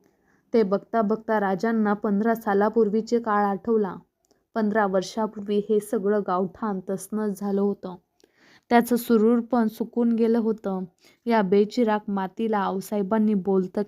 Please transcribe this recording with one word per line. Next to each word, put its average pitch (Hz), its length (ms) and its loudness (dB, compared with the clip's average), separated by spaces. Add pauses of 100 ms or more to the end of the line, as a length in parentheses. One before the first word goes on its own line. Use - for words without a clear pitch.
(540)
ते 233 80 4
बघता 202 400 -2
बघता 220 380 0
राजांना 208 520 0
पंधरा 208 420 0
सालापूर्वीचे 220 840 0
काळ 208 240 0
आठवला. 196 520 -2 (580)
पंधरा 214 320 2
वर्षापूर्वी 208 720 -2
हे 208 220 0
सगळं 208 460 -2
गावठाण 190 540 -4 (100)
तसनच 196 500 -6
झालं 202 200 -2
होतं. 196 340 -4 (760)
त्याचं 240 280 4
सुरूरपण 233 680 2
सुकून 233 460 -2
गेलं 226 260 2
होतं. 208 460 -4 (420)
या 226 160 2
बेचिराग 208 680 2
मातीला 202 500 -2
आऊसाहेबांनी 202 760 0
बोलतं 190 540 0